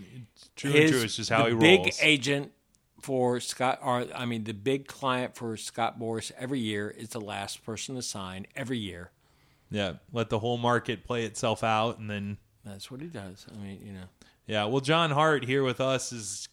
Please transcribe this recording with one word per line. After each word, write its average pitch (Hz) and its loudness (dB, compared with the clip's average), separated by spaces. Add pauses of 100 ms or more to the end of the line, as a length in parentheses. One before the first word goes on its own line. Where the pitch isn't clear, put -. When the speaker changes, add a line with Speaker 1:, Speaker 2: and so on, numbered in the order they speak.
(560)
Speaker 1:
truly 147 6
Speaker 2:
His, 156 8
Speaker 1:
true. 127 4
It's 107 -2
just 113 -4
how 113 6
Speaker 2:
the 117 4
Speaker 1:
he 120 2
Speaker 2:
big 170 10
Speaker 1:
rolls. 185 -2
Speaker 2:
agent 143 2 (480)
for 123 0
Scott, - -2
or, 123 0
I 123 -4
mean, 113 -2
the 107 -6
big 135 -2
client 127 -2
for 113 -6
Scott 113 -4
Boras 113 -4
every 131 -4
year 104 -2
is 117 -12
the 117 -8
last 101 -8
person 120 -8
to 123 -8
sign 95 -8
every 127 -4
year. 90 -8 (640)
Speaker 1:
Yeah, 98 -2 (180)
let 113 -2
the 113 0
whole 120 -2
market 120 0
play 120 -2
itself 110 -2
out, 110 2
and 107 -10
then 101 -6 (280)
Speaker 2:
That's 98 -14
what 131 -12
he 170 -12
does. 98 -14
I 101 -12
mean, 98 -12
you 101 -12
know. 92 -12 (420)
Speaker 1:
Yeah, 107 0
well, 127 2
John 160 2
Hart 147 4
here 135 2
with 127 0
us 131 0
is 107 -10